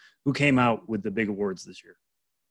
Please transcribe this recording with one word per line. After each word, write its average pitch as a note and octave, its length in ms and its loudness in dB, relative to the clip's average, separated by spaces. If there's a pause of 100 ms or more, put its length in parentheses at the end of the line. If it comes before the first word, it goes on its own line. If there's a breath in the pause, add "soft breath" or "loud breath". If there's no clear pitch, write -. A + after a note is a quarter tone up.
(240 soft breath)
who C#3+ 80 0
came C#3 260 2
out A#2+ 300 2
with G#2+ 160 -4
the A2 80 -4
big G#2+ 160 -2
awards G2 360 -4
this F#2+ 200 -20
year? G2 140 -20 (520)